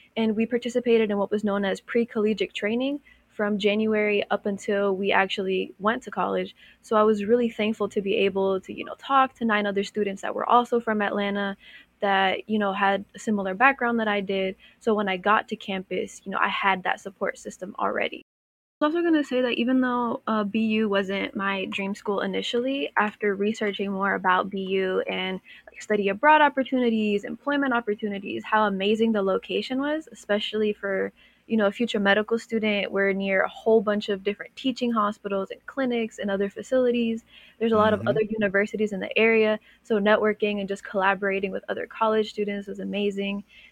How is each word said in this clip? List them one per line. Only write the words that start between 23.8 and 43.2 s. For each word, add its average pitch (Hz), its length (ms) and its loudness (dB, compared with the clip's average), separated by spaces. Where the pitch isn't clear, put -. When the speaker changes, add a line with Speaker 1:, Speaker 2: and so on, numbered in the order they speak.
Speaker 1:
more 196 240 0
about 190 340 2
B 196 80 -8
U 190 440 0
and, 190 380 -4
like, - 160 -18
study 208 260 0
abroad 302 320 6
opportunities, 240 800 2
employment 277 520 -2
opportunities, 208 680 -4
how 214 200 2
amazing 208 480 2
the 214 100 2
location 196 580 -2
was, 302 320 -4
especially 214 640 -2
for, 196 400 -4
you 226 120 0
know, 208 100 4
a 208 40 4
future 226 280 -2
medical 208 400 2
student. 214 520 -2
We're 196 220 2
near 196 300 0
a - 60 -2
whole 220 320 4
bunch 208 280 -2
of 196 140 -4
different - 320 -6
teaching 247 360 -2
hospitals 208 600 -2
and - 160 -16
clinics 240 500 -4
and 208 140 -4
other 202 180 -2
facilities. 240 760 0
There's 226 140 2
a 220 40 6
lot 214 160 6
of 202 60 0
Speaker 2:
Mm-hmm. 202 80 -2
Speaker 1:
other 214 140 2
universities 208 720 0
in 190 60 -6
the 202 160 -2
area, 220 440 4
so 220 160 0
networking 208 600 2
and 196 80 -4
just 196 160 -8
collaborating 196 680 0
with 196 180 -6
other - 160 -4
college 220 460 0
students 202 360 -4
was 196 120 -10
amazing. 196 640 -4